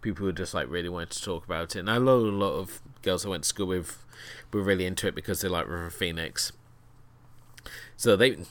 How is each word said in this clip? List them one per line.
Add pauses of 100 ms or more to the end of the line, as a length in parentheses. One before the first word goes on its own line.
people
who
just,
like,
really
wanted
to
talk
about
it,
and
I
know
a
lot
of (180)
girls
I
went
to
school
with (480)
were
really
into
it
because
they
like
River
Phoenix. (1400)
So
they, (180)